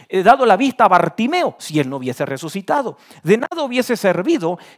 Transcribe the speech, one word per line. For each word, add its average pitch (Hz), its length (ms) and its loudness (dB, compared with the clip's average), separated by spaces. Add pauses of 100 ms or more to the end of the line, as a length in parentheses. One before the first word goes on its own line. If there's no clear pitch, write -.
eh, 185 120 0
dado 254 240 6
la 196 120 4
vista 254 260 0
a 202 60 6
Bartimeo 220 680 0
si 151 220 -4
él 131 100 -2
no 139 60 -8
hubiese 127 300 -6
resucitado. 185 720 -6 (260)
De 190 140 2
nada 302 260 -6
hubiese 247 320 -2
servido 180 640 -2 (180)